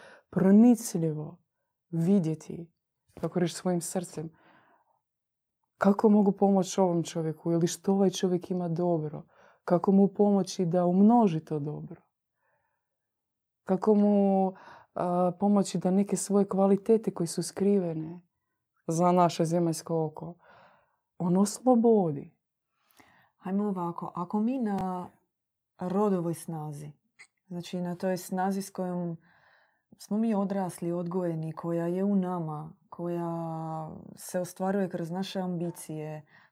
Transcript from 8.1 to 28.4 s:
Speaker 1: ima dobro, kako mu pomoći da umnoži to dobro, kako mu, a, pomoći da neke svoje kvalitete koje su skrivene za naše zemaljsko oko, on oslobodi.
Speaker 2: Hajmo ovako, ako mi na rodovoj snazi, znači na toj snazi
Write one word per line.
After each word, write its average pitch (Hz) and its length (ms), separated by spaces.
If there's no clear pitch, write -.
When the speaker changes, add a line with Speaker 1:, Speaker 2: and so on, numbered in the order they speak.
Speaker 1:
ima 180 160
dobro, 160 560
kako 175 260
mu 196 160
pomoći 196 580
da 175 200
umnoži 196 540
to 156 200
dobro, 151 420
kako 190 320
mu, 196 580
a, 180 440
pomoći 196 380
da 180 140
neke 196 260
svoje 196 320
kvalitete 196 640
koje 170 140
su 170 160
skrivene 175 800
za 170 240
naše 175 340
zemaljsko 165 600
oko, 160 280
on 175 200
oslobodi. 208 960
Speaker 2:
Hajmo 196 300
ovako, 175 480
ako 180 240
mi 247 200
na 185 500
rodovoj 180 540
snazi, 151 580
znači 180 340
na 175 140
toj 185 220
snazi 190 440